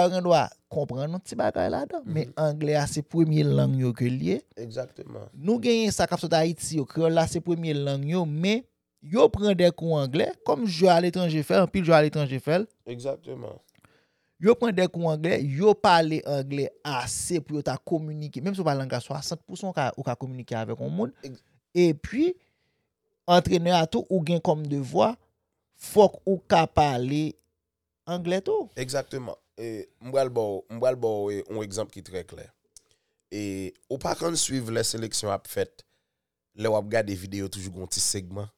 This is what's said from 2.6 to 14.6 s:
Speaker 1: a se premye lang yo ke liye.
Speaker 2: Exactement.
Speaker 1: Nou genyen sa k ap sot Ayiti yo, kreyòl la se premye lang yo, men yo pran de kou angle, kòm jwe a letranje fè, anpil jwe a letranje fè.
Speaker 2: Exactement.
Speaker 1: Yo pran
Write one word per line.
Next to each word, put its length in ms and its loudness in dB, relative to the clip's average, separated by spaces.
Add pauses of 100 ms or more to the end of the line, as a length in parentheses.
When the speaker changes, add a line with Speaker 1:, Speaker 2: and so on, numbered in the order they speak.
Speaker 1:
a 80 -2
se 160 -4
premye 400 4
lang 320 4
yo 160 0
ke 160 0
liye. 320 0 (160)
Speaker 2:
Exactement. 800 -12
Speaker 1:
Nou 240 0
genyen 320 2
sa 160 0
k 80 0
ap 80 -6
sot 80 0
Ayiti 480 0
yo, 80 -6
kreyòl 240 2
la 160 4
se 160 -4
premye 320 -2
lang 320 -2
yo, 160 0
men 380 0 (380)
yo 280 4
pran 280 2
de 160 6
kou 240 0
angle, 300 0 (180)
kòm 200 0
jwe 240 4
a 120 8
letranje 420 0
fè, 140 2
anpil 260 2
jwe 140 6
a 80 8
letranje 340 -2
fè. 220 0 (240)
Speaker 2:
Exactement. 720 -10 (840)
Speaker 1:
Yo 140 6
pran 180 0